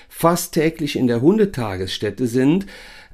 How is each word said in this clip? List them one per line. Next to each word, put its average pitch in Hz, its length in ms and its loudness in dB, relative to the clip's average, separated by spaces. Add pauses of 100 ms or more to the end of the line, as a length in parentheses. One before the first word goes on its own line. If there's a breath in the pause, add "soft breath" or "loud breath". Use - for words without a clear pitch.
fast - 460 -2
täglich 160 400 -2
in 123 140 0
der 117 120 0
Hundetagesstätte 120 1080 0
sind, 135 380 2 (480 loud breath)